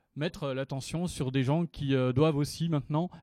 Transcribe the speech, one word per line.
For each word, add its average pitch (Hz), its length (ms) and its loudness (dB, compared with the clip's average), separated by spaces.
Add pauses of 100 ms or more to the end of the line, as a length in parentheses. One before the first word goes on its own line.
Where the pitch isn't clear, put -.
(160)
mettre 143 380 -4
l'attention 135 520 -4
sur 139 260 -4
des 135 120 2
gens 156 220 2
qui, 139 280 -2
euh, 127 200 2
doivent 147 240 4
aussi 147 320 -2
maintenant 151 400 0 (140)